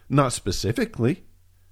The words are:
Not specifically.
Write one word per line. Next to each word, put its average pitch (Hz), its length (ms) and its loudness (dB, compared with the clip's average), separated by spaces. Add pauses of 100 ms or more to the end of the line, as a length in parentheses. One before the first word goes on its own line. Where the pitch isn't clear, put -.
Not 135 240 2
specifically. 120 920 -2 (480)